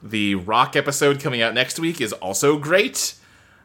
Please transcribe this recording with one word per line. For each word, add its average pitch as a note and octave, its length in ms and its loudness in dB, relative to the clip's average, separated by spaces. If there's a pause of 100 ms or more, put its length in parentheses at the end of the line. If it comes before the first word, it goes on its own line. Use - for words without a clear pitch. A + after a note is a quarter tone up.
the G#2 320 0
rock A2 420 0
episode C#3+ 420 2
coming B2+ 220 -2
out A2+ 140 2
next B2 240 -2
week E3 200 -2
is A2 140 -2
also C#3 440 0
great. F#3 580 0 (500)